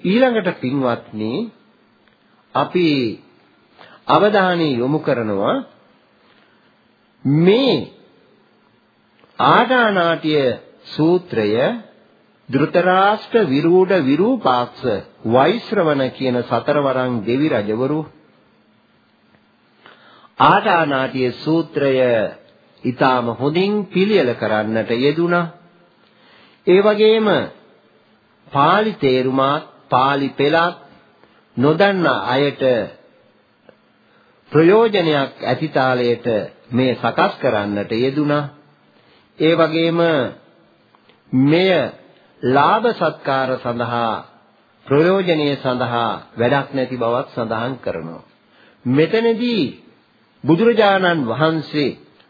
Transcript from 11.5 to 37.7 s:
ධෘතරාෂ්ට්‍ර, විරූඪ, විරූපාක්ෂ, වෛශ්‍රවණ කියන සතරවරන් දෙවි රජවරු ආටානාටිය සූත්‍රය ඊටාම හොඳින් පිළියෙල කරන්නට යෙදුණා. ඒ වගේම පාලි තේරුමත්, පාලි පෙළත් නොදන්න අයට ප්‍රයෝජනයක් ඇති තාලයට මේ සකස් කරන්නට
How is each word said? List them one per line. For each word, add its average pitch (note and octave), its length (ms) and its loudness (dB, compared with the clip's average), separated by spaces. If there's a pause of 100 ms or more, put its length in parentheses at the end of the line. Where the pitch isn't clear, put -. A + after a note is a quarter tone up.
ධෘතරාෂ්ට්‍ර, F#3 1000 2
විරූඪ, F3 540 2
විරූපාක්ෂ, C#3 840 0 (420)
වෛශ්‍රවණ D3+ 840 0
කියන B2+ 300 -4
සතරවරන් B2+ 720 -2 (100)
දෙවි C3+ 260 -2
රජවරු B2 520 -2 (2500)
ආටානාටිය C#3+ 960 2
සූත්‍රය D#3 580 -2 (920)
ඊටාම B2+ 440 0
හොඳින් D3+ 440 -2 (120)
පිළියෙල F3+ 480 0
කරන්නට G#2+ 600 -2
යෙදුණා. E3 600 0 (1120)
ඒ F#3 160 6
වගේම G#3+ 440 2 (1200)
පාලි F#3 480 0
තේරුමත්, C3+ 680 0 (200)
පාලි C#3 460 0
පෙළත් E3 460 0 (800)
නොදන්න E3 500 2 (180)
අයට C3+ 380 -2 (1900)
ප්‍රයෝජනයක් E3 800 2 (100)
ඇති B2+ 260 -4
තාලයට B2 580 0 (400)
මේ B2 280 0
සකස් D#3+ 420 -2
කරන්නට G#2 560 -4